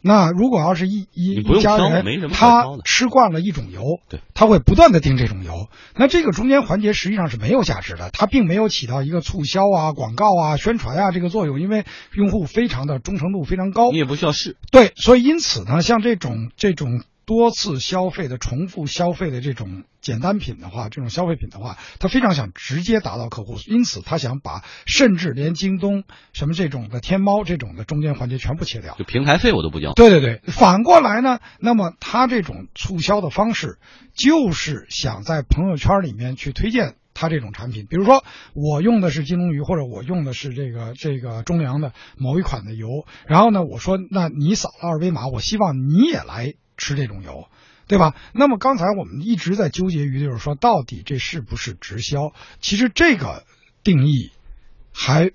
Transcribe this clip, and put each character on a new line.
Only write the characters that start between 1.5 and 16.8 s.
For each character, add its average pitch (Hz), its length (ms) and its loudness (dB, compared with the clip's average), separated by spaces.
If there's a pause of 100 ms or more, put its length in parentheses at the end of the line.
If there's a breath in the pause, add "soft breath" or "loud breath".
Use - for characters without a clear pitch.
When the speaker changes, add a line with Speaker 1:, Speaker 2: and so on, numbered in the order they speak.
Speaker 2:
用 202 80 6
挑， 208 160 4
Speaker 1:
一 - 20 4
家 - 120 4
人， 180 160 2
Speaker 2:
没 208 80 -2
什 190 80 -4
么 147 80 -6
可 - 60 -4
挑 240 400 6
的。 - 20 -12
Speaker 1:
他 98 80 -14
吃 - 220 0
惯 214 260 4
了 160 80 -2
一 196 80 -2
种 120 200 -8
油， 117 380 -6
Speaker 2:
对。 - 120 -12 (120)
Speaker 1:
他 - 140 4
会 208 120 8
不 - 160 4
断 294 180 10
地 165 80 6
订 135 180 2
这 123 80 0
种 95 180 -6
油。 87 240 -10 (260 soft breath)
那 262 140 4
这 339 140 4
个 240 100 0
中 214 160 -2
间 277 140 4
环 226 180 -2
节 208 140 0
实 190 160 -4
际 214 60 -2
上 170 120 -2
是 117 80 -6
没 110 140 -4
有 240 140 2
价 98 180 -4
值 - 140 -10
的， 90 140 -10
它 - 140 0
并 214 220 2
没 165 80 0
有 214 160 0
起 - 160 -6
到 131 160 -4
一 143 80 -4
个 170 100 -2
促 156 240 -6
销 196 260 0
啊、 156 220 0
广 117 220 -8
告 208 140 2 (120)
啊、 151 160 0
宣 220 220 0
传 127 180 -6
啊 196 140 2
这 180 100 -4
个 175 80 -2
作 190 160 -2
用， 143 160 -4
因 190 80 -4
为 214 160 -2 (300 loud breath)
用 202 160 2
户 185 160 -2
非 233 200 0
常 135 200 -4
的 143 120 -4
忠 - 200 -8
诚 160 120 -4
度 185 140 -4
非 180 140 -4
常 190 140 -4
高。 233 180 4
Speaker 2:
你 165 80 0
也 143 80 0
不 139 100 -4
需 180 80 -4
要 196 80 2
试。 - 240 -8 (160)
Speaker 1:
对， 233 240 10
所 247 220 6
以 240 40 4
因 311 160 4
此 107 260 -4
呢， 143 180 0
像 226 180 2
这 226 160 0
种， 113 400 -6
这 202 160 0
种 123 300 -4 (240)